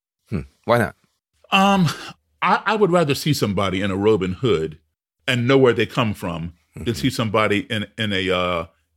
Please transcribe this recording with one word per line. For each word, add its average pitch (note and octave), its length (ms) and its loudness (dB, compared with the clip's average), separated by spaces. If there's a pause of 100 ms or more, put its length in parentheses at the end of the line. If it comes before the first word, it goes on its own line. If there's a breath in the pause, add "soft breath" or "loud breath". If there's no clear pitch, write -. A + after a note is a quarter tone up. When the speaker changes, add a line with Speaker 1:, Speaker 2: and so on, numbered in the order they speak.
(300)
Speaker 1:
Hmm. E2 120 -6 (240)
Why A#2 140 4
not? F#2 160 -2 (560)
Speaker 2:
Um, G3 360 4 (540 loud breath)
I, F3+ 240 0
I G#3 100 0
would G3+ 160 2
rather E3 240 2
see D3+ 180 0
somebody G2 480 -2
in G2+ 100 -2
a F#2 60 -4
robe G2+ 260 2
and F#2 120 -4
hood D#2+ 440 -2 (480)
and A#2+ 200 0
know C3+ 100 6
where B2 160 6
they A2+ 120 0
come A2 280 -2
from E2+ 400 -8 (220)
than - 100 -12
Speaker 1:
Mm-hmm. A#2 80 -2
Speaker 2:
see C3 160 -2
somebody G#2+ 500 0 (120)
in, G#2+ 160 -6 (100)
in G#2+ 160 -4
a, F#2+ 160 -2
uh, F2+ 360 -2 (320)